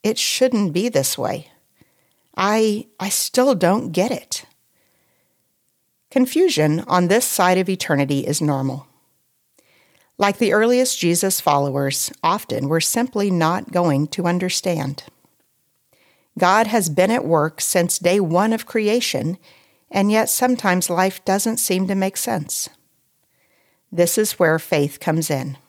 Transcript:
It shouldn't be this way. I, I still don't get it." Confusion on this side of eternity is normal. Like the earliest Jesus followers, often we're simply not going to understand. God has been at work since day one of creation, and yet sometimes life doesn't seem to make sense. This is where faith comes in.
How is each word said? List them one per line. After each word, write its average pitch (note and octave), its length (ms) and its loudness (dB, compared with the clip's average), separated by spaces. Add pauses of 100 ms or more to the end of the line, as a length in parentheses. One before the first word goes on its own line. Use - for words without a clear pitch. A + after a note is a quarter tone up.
It A3 140 0
shouldn't G#3+ 560 0
be G3+ 160 0
this - 280 0
way. A#2+ 320 -6 (840)
I, G#3+ 520 0 (120)
I F#3+ 80 -6
still B3+ 480 2
don't F3 380 0
get G3 180 0
it." - 320 -8 (1700)
Confusion B3+ 760 2
on F3+ 180 2
this G#3+ 160 2
side F#3 340 2
of F#3+ 120 0
eternity C#3+ 580 0
is D3+ 140 -2
normal. C3+ 440 -2 (1300)
Like G3+ 220 0
the A#3 120 2
earliest B3 480 2
Jesus F3 400 0
followers, C#3 720 0 (100)
often E3 460 -2
we're D#3+ 140 0
simply A3+ 500 -2
not E3+ 400 -2
going D3+ 380 0
to F3 180 -4
understand. E3+ 760 -4 (1300)
God F#3+ 300 4
has G#3 200 0
been F3+ 240 2
at A#3+ 140 0
work D#3+ 340 0
since - 400 0
day F#3 220 2
one F#3 320 2
of A3+ 120 -4
creation, G#3 720 -2 (540)
and G3+ 180 2
yet A3 200 2
sometimes A3 600 0
life F#3 360 -2
doesn't G3+ 320 0
seem F#3+ 300 -2
to G3 80 -2
make G3 200 -2
sense. - 540 -6 (1200)
This E3+ 260 2
is G#3+ 220 -2
where D#3+ 180 4
faith D3 440 -2
comes D#3+ 280 -2
in. C3+ 280 -4 (120)